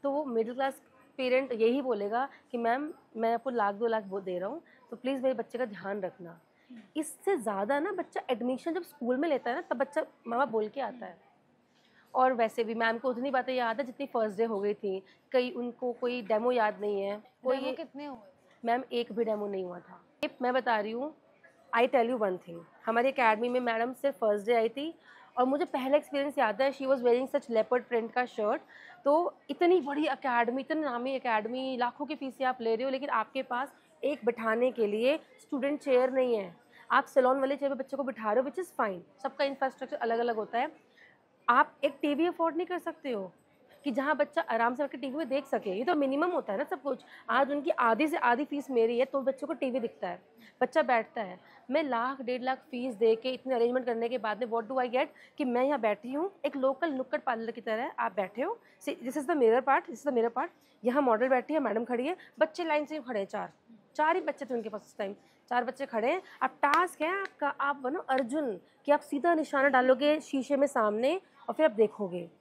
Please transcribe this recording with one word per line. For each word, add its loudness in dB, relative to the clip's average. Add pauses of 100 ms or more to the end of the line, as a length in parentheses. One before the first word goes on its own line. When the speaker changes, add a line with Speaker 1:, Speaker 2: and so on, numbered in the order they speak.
Speaker 1:
तो 0
वो -2
middle -2
class -4 (340)
parent 0
यही 2
बोलेगा -2 (220)
कि -6
"मैम, 0 (220)
मैं 0
आपको -4
लाख 0
दो -2
लाख 0
वो -6
दे -6
रहा -4
हूँ, -10 (280)
तो -12
please -4
मेरे 2
बच्चे -8
का -2
ध्यान -8
रखना।" -10 (560)
इससे -2
ज़्यादा 0
ना, -2
बच्चा -6
admission -2
जब -4
school -4
में 0
लेता -2
है -2
ना, -6
तब -4
बच्चा -2 (200)
माँ -2
बाप 2
बोल -2
के -10
आता -8
है। -20 (880)
और 6
वैसे 0
भी -4
मैम 0
को -2
उतनी -2
बातें -2
याद -2
है -2
जितनी -8
first -2
day 2
हो -2
गई 0
थी, -4 (300)
कई 2
उनको -6
कोई -4
demo 0
याद 0
नहीं -2
है, -6 (220)
कोई 0
Speaker 2:
डेमो -4
कितने -12
हुए? -12 (460)
Speaker 1:
मैम, 0 (100)
एक -4
भी -2
demo -2
नहीं -4
हुआ -10
था। -20 (380)
मैं 0
बता 0
रही -6
हूँ, -6 (640)
I 4
tell 2
you -2
one 0
thing, -16 (280)
हमारी 2
academy 2
में 0
madam -2
सिर्फ -2
first 2
day 4
आई 4
थी, -8 (400)
और 4
मुझे 2
पहला 0
experience 0
याद 2
है, 4
she -8
was 2
wearing 2
such -2
leopard 0
print -2
का 0
shirt। -2 (420)
तो 4 (160)
इतनी 4
बड़ी -2
academy, 0
इतनी -2
नामी -4
academy, -2
लाखों -4
की -6
फीसें -6
आप -2
ले 0
रहे -4
हो, -2
लेकिन -4
आपके -2
पास -6 (320)
एक -2
बिठाने 2
के 0
लिए 2
student -6
chair 2
नहीं 2
है। -6 (340)
आप 4
salon 4
वाले 0
चेयर -2
पे -8
बच्चे -8
को -4
बिठा -2
रहे 4
हो, -2
which -6
is -16
fine, -4
सबका -2
infrastructure -4
अलग-अलग 0
होता -4
है। -2 (760)
आप 6
एक 0
टीवी 2
afford 0
नहीं -2
कर -4
सकते -8
हो, -6 (540)
कि 0
जहाँ 2
बच्चा 0
आराम 2
से -4
बैठ -2
के -10
टीवी -6
में -4
देख -2
सके। -2
ये -2
तो 2
minimum 2
होता -4
है -2
ना -2
सब -6
कुछ। -6 (260)
आज 2
उनकी -2
आधी 4
से -2
आधी 2
fees -6
मेरी 2
है, 4
तो -2
बच्चों -4
को -6
टीवी -2
दिखता -6
है, -10 (380)
बच्चा 2
बैठता 0
है। -10 (300)
मैं 2
लाख, -2
डेढ़ -4
लाख -2
fees -8
दे 4
के -4
इतने -4
arrangement 2
करने -2
के -2
बाद -4
में -6
what -2
do -2
I 0
get 2 (320)
कि -2
मैं 2
यहाँ 0
बैठी -2
हूँ -4 (120)
एक -4
local 0
नुक्कड़ -4
parlor -4
की -12
तरह। -4
आप -2
बैठे -4
हो, -4 (220)
see, -6
this -8
is -2
the 0
mirror 6
part, 2
this -12
is -20
the 0
mirror 2
part। -4 (340)
यहाँ 2
model 4
बैठी 2
है, 2
madam 0
खड़ी -2
है, -4 (220)
बच्चे 0
line 0
से -8
खड़े -4
हैं -4
चार, -8 (440)
चार 4
ही 0
बच्चे -4
थे -6
उनके -4
पास -10
उस -20
time, -4 (340)
चार 0
बच्चे -6
खड़े 0
हैं। 0 (200)
अब 0
टास्क 2
है 0
आपका, -4
आप -2
बनो -4
अर्जुन 0 (240)
कि 6
आप 6
सीधा 2
निशाना 2
डालोगे 6
शीशे -2
में 4
सामने 2 (280)
और -6
फिर 4
आप 4
देखोगे। 0 (100)